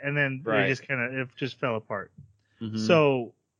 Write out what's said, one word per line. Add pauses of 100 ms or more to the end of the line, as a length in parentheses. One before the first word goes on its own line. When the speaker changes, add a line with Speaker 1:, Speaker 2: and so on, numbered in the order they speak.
Speaker 1:
And
then
they
Speaker 2:
Right.
Speaker 1:
just
kinda,
it
just
fell
apart. (500)
Speaker 2:
Mm-hmm.
Speaker 1:
So (260)